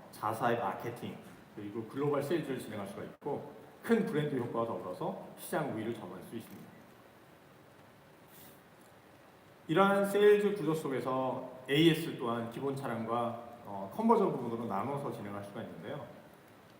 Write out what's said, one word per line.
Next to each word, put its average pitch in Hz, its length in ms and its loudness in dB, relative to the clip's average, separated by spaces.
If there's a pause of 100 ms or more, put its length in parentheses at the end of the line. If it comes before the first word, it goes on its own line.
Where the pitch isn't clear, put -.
(120)
자사의 113 480 0
마케팅, 101 560 -4 (400)
그리고 104 300 -8
글로벌 139 360 0
세일즈를 139 380 0
진행할 104 260 -8
수가 - 160 -10
있고 - 500 -6 (300)
큰 226 240 4
브랜드 147 300 0
효과와 117 300 0
더불어서 135 600 -6 (120)
시장 147 360 -2
우위를 110 200 -2
점할 92 280 -10
수 - 140 -12
있습니다. - 340 -14 (3000)
이러한 196 400 6
세일즈 202 480 8
구조 156 200 0
속에서 131 760 -2 (180)
에이에스 156 500 6
또한 117 320 -2
기본 135 260 -4
차량과, 117 720 -2 (160)
어, 98 300 -8
컨버전 208 380 6
부분으로 117 340 -4
나눠서 110 460 -2
진행할 101 320 -8
수가 110 180 -10
있는데요. 139 420 -10 (760)